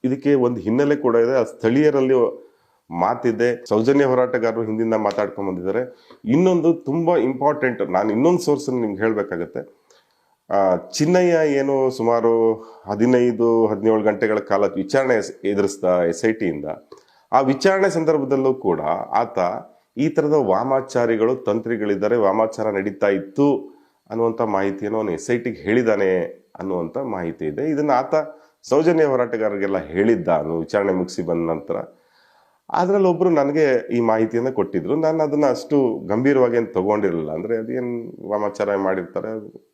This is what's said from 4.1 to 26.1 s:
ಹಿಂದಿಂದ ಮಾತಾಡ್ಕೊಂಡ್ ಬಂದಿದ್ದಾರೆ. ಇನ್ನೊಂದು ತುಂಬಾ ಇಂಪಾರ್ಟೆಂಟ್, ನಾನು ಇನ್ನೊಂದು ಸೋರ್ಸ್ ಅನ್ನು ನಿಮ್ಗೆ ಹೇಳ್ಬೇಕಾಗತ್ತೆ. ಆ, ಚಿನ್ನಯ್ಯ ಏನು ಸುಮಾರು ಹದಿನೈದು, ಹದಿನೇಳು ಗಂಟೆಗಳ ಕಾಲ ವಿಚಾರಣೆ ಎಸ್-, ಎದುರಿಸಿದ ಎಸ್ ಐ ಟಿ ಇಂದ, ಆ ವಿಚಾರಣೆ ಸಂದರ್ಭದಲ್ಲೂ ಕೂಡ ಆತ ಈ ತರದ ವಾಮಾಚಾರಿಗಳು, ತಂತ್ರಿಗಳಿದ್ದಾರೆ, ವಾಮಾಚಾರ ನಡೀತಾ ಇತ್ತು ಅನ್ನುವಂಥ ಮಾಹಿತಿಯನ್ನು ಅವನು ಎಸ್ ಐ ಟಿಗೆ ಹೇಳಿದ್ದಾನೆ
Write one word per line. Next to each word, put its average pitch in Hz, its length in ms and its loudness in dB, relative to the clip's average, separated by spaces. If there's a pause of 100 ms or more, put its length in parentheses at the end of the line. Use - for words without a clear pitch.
ಹಿಂದಿಂದ 110 300 -2
ಮಾತಾಡ್ಕೊಂಡ್ 101 580 -2
ಬಂದಿದ್ದಾರೆ. 98 440 -4 (300)
ಇನ್ನೊಂದು 165 480 2
ತುಂಬಾ 165 440 -2
ಇಂಪಾರ್ಟೆಂಟ್, 131 720 0
ನಾನು 101 220 0
ಇನ್ನೊಂದು 151 280 2
ಸೋರ್ಸ್ 147 300 -2
ಅನ್ನು 127 120 -2
ನಿಮ್ಗೆ 104 200 -4
ಹೇಳ್ಬೇಕಾಗತ್ತೆ. 98 840 -4 (640)
ಆ, 95 260 2
ಚಿನ್ನಯ್ಯ 175 680 2
ಏನು 139 440 0
ಸುಮಾರು 117 640 2 (320)
ಹದಿನೈದು, 117 840 2
ಹದಿನೇಳು 107 360 2
ಗಂಟೆಗಳ 107 360 0
ಕಾಲ 101 260 0
ವಿಚಾರಣೆ 123 480 0
ಎಸ್-, 98 340 -4
ಎದುರಿಸಿದ 98 360 -2
ಎಸ್ 90 420 0
ಐ 110 80 2
ಟಿ 110 120 -4
ಇಂದ, 76 200 -4 (680)
ಆ 131 80 4
ವಿಚಾರಣೆ 190 500 2
ಸಂದರ್ಭದಲ್ಲೂ 139 640 0
ಕೂಡ 87 280 -2 (300)
ಆತ 117 280 -2 (580)
ಈ 147 120 0
ತರದ 147 240 0
ವಾಮಾಚಾರಿಗಳು, 120 1040 0
ತಂತ್ರಿಗಳಿದ್ದಾರೆ, 107 840 -2
ವಾಮಾಚಾರ 110 520 0
ನಡೀತಾ 101 400 -2
ಇತ್ತು 123 480 0 (520)
ಅನ್ನುವಂಥ 113 320 -2
ಮಾಹಿತಿಯನ್ನು 104 560 -2
ಅವನು 107 140 -2
ಎಸ್ 95 200 -6
ಐ 120 60 0
ಟಿಗೆ 117 240 -8
ಹೇಳಿದ್ದಾನೆ 101 580 2 (400)